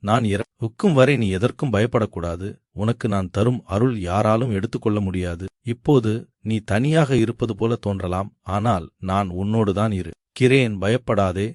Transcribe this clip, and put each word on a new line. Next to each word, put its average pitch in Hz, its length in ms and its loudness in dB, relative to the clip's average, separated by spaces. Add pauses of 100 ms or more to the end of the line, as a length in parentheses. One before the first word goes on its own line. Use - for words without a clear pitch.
நான் 113 220 2
இறக்கும் 110 720 -2
வரை 135 200 6
நீ 120 140 0
எதற்கும் 113 420 -2
பயப்படக்கூடாது. 98 760 -2 (240)
உனக்கு 113 360 -4
நான் 95 220 -2
தரும் 113 360 0
அருள் 117 340 0
யாராலும் 110 520 0
எடுத்துக்கொள்ள 104 480 -2
முடியாது. 90 440 -4 (220)
இப்போது 120 440 2 (320)
நீ 110 220 -2
தனியாக 139 520 2
இருப்பது 113 380 0
போல 110 220 0
தோன்றலாம், 95 520 -4 (180)
ஆனால் 101 400 0 (160)
நான் 95 300 0
உன்னோடு 101 420 0
தான் 104 200 0
இருக்கிறேன். 120 840 0
பயப்படாதே. 98 760 0